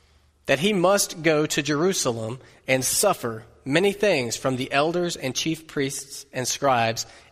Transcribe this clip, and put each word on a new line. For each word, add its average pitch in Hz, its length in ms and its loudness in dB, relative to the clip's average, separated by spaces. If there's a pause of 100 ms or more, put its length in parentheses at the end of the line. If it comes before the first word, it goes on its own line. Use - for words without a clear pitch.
(460)
that 135 140 2
he 196 120 2
must 185 520 0
go 156 240 4
to 151 160 -2
Jerusalem 139 760 -2 (300)
and 131 180 2
suffer 117 600 0 (200)
many 180 280 2
things 156 440 0
from 131 200 -2
the 131 140 -6
elders 165 440 0
and 127 180 -6
chief - 320 -4
priests - 640 -6
and 127 160 -4
scribes 117 600 0 (240)